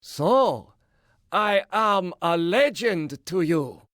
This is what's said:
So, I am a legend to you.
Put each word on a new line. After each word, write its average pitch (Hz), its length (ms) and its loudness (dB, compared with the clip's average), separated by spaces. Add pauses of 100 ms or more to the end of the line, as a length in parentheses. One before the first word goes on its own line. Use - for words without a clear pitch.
So, 185 720 0 (580)
I 202 400 2
am 202 500 0
a 170 140 0
legend 180 880 0
to 185 140 -2
you. 156 420 -2 (120)